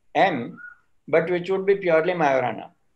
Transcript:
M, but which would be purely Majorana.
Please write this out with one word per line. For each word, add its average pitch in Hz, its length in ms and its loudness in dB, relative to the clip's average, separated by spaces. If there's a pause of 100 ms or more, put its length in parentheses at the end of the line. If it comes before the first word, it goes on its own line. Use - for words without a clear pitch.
(140)
M, 151 460 -2 (480)
but 170 220 2
which 175 180 -4
would 190 160 -2
be 196 120 2
purely 170 360 2
Majorana. 127 580 -2 (260)